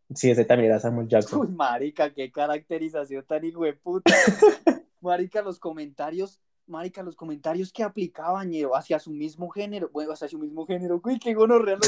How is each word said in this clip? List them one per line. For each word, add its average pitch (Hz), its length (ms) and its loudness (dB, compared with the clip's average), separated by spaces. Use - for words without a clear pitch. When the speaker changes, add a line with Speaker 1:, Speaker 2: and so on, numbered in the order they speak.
Speaker 1:
Sí, 131 160 4
ese 117 160 6
también 120 240 6
era 107 100 4
Samuel 117 280 -2
Jackson. 110 320 2
Speaker 2:
Uy, 254 80 0
marica, 147 680 -2
qué 131 180 -8
caracterización 151 920 -6
tan 156 180 -4
hijueputa. 170 680 0
Speaker 1:
<laughs> - 760 4
Speaker 2:
Marica, 180 400 -2
los 190 180 -10
comentarios, 160 840 -10
marica, 180 360 -12
los 175 120 -14
comentarios 160 580 -6
que 233 100 -6
aplicaba, 190 600 -4
ñero, 151 300 -2
hacia 151 240 -2
su 160 120 -12
mismo 156 380 -8
género, 202 440 -8
bueno, 151 180 -6
hacia 151 160 -8
su 156 120 -10
mismo 156 260 -10
género, 180 380 -4
uy, 240 160 -2
qué 233 140 -4
gonorrea 220 420 4
lo 196 120 -4